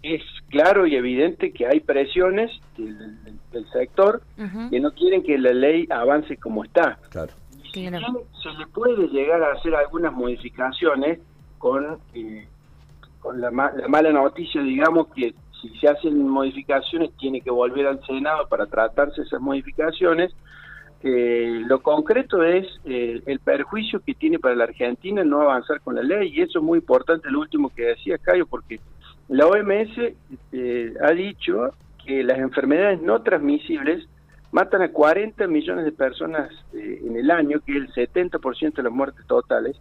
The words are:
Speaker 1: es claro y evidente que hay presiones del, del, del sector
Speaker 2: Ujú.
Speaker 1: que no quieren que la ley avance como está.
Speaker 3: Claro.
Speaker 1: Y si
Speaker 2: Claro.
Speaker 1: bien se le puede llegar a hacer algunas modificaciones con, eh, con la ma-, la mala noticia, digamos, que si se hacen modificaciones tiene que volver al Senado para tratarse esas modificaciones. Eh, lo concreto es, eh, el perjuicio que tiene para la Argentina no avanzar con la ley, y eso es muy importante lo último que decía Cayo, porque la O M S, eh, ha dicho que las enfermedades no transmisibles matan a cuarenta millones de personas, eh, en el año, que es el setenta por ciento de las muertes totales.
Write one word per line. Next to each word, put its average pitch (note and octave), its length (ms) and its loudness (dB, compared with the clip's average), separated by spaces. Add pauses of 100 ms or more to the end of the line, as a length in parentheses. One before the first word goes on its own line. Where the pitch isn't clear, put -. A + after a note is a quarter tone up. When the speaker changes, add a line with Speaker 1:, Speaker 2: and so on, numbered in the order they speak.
Speaker 1:
es D#3 180 -4 (280)
claro F3+ 360 6
y D3+ 100 2
evidente B2+ 560 0
que A#2+ 140 -4
hay C#3+ 140 0
presiones F3+ 720 0 (260)
del, G#2+ 200 -12 (260)
del, - 160 -18 (120)
del A2+ 200 -10
sector F#3+ 500 2 (160)
Speaker 2:
Ujú. G#3+ 320 -10
Speaker 1:
que B3 100 0
no D4 120 0
quieren F#4 320 2
que D3+ 140 2
la B2+ 160 4
ley D3+ 360 2
avance C3+ 480 0
como A2+ 260 -6
está. - 360 0 (100)
Speaker 3:
Claro. D#2+ 240 -10 (300)
Speaker 1:
Y - 80 -20
si F#3 160 -10
Speaker 2:
Claro. F3+ 260 -6
Speaker 1:
bien A#3+ 120 -8 (160)
se E3 160 -12
le D#3 100 -14
puede A3 400 2
llegar C#3+ 360 2
a C#3+ 100 2
hacer D#3+ 220 -2
algunas D3+ 380 0
modificaciones C3 1040 -2 (380)
con, C#3 400 -2 (160)
eh, G#2+ 340 -14 (720)
con B2+ 220 -8
la A#2+ 100 -2
ma-, C3+ 240 2
la B2+ 120 -6
mala D3+ 240 6
noticia, D3 500 0
digamos, C#3+ 460 2
que A#3 260 -4 (280)
si A2+ 80 -16 (100)
se D3 80 4
hacen D3 400 2
modificaciones C3+ 880 -2
tiene C3 240 -4
que B2+ 80 -8
volver B2 380 0
al C#3 180 -4
Senado C#3+ 420 -2
para G#2 200 -2
tratarse C#3 560 0
esas C3 180 -6
modificaciones. D#3+ 880 -2 (720)
Eh, A#2+ 640 0
lo C3 140 2
concreto E3+ 640 2
es, F3+ 220 2 (200)
eh, A#2+ 400 -4
el C#3 140 -4
perjuicio F#3 600 -2
que C3+ 160 -6
tiene D#3+ 240 0
para B2 160 2
la A#2+ 80 2
Argentina B2 600 -4
no D3 180 2
avanzar C#3 400 0
con B2 140 -8
la A#2+ 80 -2
ley, F3 320 -2
y D#3+ 60 0
eso F3+ 180 -2
es D#3 60 -2
muy E3 140 2
importante D#3+ 500 0
lo C#3 100 -2
último C4+ 300 -2
que - 140 -8
decía E3+ 340 -2
Cayo, F3+ 300 2
porque - 320 -12 (500)
la C#3 160 6
O F#3 100 6
M G#3 260 0
S, A#3 340 -4 (380)
eh, B2 400 -4 (100)
ha D3 80 6
dicho G3 600 -2 (320)
que C3+ 200 -2
las B2+ 160 2
enfermedades D3+ 600 2
no G#3+ 200 0
transmisibles D3 840 -2 (440)
matan F#3+ 300 2
a E3+ 100 0
cuarenta F#3+ 560 2
millones E3 380 -2
de D3+ 60 -2
personas, D3 580 -4 (240)
eh, G#2 320 -10
en A#2 120 -6
el C3 120 0
año, D3+ 340 2
que C#3+ 100 -6
es C#3 40 0
el C3+ 160 -6
setenta E3+ 460 -2
por B2 180 -6
ciento D#3 200 -4
de B2 120 -2
las A#2 40 -6
muertes C3+ 340 -6
totales. A#2+ 540 0